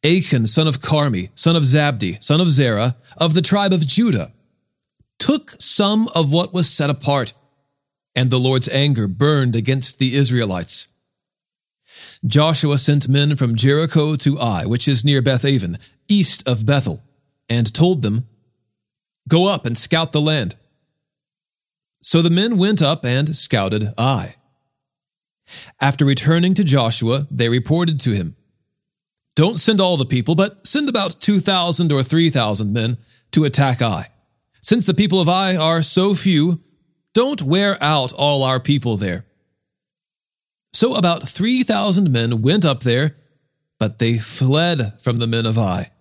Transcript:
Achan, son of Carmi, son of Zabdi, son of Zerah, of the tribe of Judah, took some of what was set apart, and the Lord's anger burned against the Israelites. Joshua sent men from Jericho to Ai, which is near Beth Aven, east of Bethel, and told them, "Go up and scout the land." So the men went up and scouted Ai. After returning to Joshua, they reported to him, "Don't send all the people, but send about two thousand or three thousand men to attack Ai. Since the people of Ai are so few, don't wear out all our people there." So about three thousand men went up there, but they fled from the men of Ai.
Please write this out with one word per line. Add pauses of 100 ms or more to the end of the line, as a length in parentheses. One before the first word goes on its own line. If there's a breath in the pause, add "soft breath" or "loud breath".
Achan,
son
of
Carmi,
son
of
Zabdi,
son
of
Zerah, (220 loud breath)
of
the
tribe
of
Judah, (840)
took
some
of
what
was
set
apart, (840)
and
the
Lord's
anger
burned
against
the
Israelites. (1400 loud breath)
Joshua
sent
men
from
Jericho
to
Ai,
which
is
near
Beth
Aven, (280 soft breath)
east
of
Bethel, (460)
and
told
them, (1000)
"Go
up
and
scout
the
land." (1500)
So
the
men
went
up
and
scouted
Ai. (1500 loud breath)
After
returning
to
Joshua,
they
reported
to
him, (1000)
"Don't
send
all
the
people,
but
send
about
two
thousand
or
three
thousand
men (340 soft breath)
to
attack
Ai. (520)
Since
the
people
of
Ai
are
so
few, (520)
don't
wear
out
all
our
people
there." (1500)
So
about
three
thousand
men
went
up
there, (600)
but
they
fled
from
the
men
of
Ai.